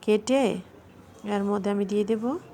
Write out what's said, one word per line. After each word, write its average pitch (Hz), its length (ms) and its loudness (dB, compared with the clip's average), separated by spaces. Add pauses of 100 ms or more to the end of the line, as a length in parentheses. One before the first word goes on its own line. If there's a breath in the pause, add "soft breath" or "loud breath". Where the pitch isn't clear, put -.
কেটে 220 400 2 (800)
এর 208 200 -2
মধ্যে 202 260 0
আমি 202 140 0
দিয়ে 208 200 0
দেব। 220 200 -2 (300)